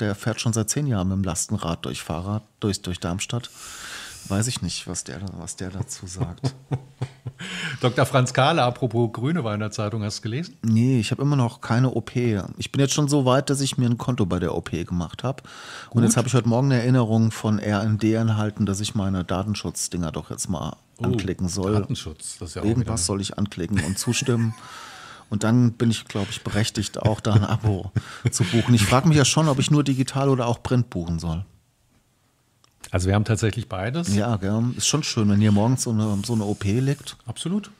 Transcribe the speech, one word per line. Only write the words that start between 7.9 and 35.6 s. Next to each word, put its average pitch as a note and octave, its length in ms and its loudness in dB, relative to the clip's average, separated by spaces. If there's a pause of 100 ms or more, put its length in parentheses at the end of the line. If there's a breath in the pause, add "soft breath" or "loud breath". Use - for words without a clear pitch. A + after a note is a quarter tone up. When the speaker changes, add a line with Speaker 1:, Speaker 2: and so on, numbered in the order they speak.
Speaker 2:
Franz B2+ 280 2
Kahle, C3 300 4
apropos A#2+ 500 0
Grüne, C#3+ 300 -2
war G#2+ 100 -2
in G#2 60 -2
der G#2+ 120 -4
Zeitung, G#2+ 320 -4
hast G#2 160 -4
du - 40 -20
gelesen? B2+ 400 -6
Speaker 1:
Nee, A#2 360 4
ich G#2 120 0
hab - 80 -2
immer C#3+ 160 2
noch A#2+ 260 0
keine A#2+ 300 2
O A2+ 100 -2
P. A#2 400 0 (160)
Ich - 140 -8
bin C3+ 100 2
jetzt C3+ 120 2
schon D3 140 2
so C#3+ 180 4
weit, C3 240 4
dass C#3 120 0
ich C3+ 160 -2
mir B2+ 100 2
ein A#2 100 2
Konto B2 280 0
bei F2 140 0
der F2 160 0
O E2+ 60 -4
P E2 220 -4
gemacht F2 400 -6
hab. C3 200 -6 (460 loud breath)
Und A#2 120 2
Speaker 2:
Gut. - 20 6
Speaker 1:
jetzt A2+ 140 4
hab A#2+ 80 4
ich B2 80 -2
heute A#2 160 4
Morgen C3+ 220 4
eine B2 100 4
Erinnerung A2+ 500 4
von G#2+ 280 0
R G#2 240 0
N G#2+ 160 2
D A2 140 4
erhalten, G#2+ 520 0
dass F#2+ 140 0
ich G#2 160 -4
meine F#2+ 280 0
Datenschutzdinger F2+ 880 -4
doch D#2 180 -8
jetzt - 200 -8
mal D#2 260 -4 (240)
Speaker 2:
Oh, A#2 60 -8
Speaker 1:
anklicken F#2 420 -2
soll. F#2+ 260 0
Speaker 2:
Datenschutz, - 640 -4
das E2+ 100 -12
ist - 60 -12
ja - 80 -8
auch - 20 0
Speaker 1:
Irgendwas A2 360 0
Speaker 2:
wieder - 40 -2
Speaker 1:
soll G2 160 0
ich - 160 -6
anklicken F2+ 460 -2
und F#2 160 -2
zustimmen. A#2 600 0
<laughs> - 40 -20 (640 loud breath)
Und G#2+ 140 -2
dann A#2 300 6
bin A#2 180 2
ich, - 140 -4
glaub G2 240 -4
ich, - 140 -10
berechtigt, - 580 -2
auch A2 180 0
da G#2+ 140 0
ein G#2 100 6
Abo G2+ 480 0 (200)
<laughs> - 200 -4
zu A2 140 0
buchen. A#2 280 4
Ich G#2+ 120 6
frag B2 200 4
mich D3+ 120 6
ja C3+ 80 6
schon, D#3 240 4
ob C3+ 100 2
ich - 100 2
nur D3 140 6
digital C3+ 460 0
oder B2 180 2
auch A#2 160 0
Print B2 260 2
buchen E2+ 300 -2
soll. E2 240 -2 (1500)
Speaker 2:
Also F#2 180 0
wir G2 80 4
haben G#2+ 100 4
tatsächlich G#2+ 420 0
beides. C#3+ 480 -2
Speaker 1:
Ja, A#2+ 220 2
gell. G#2 260 0 (140)
Ist G#2+ 100 -2
schon D3+ 160 0
schön, G#2 260 0
wenn G2+ 120 4
hier G#2+ 100 6
morgens A2+ 320 2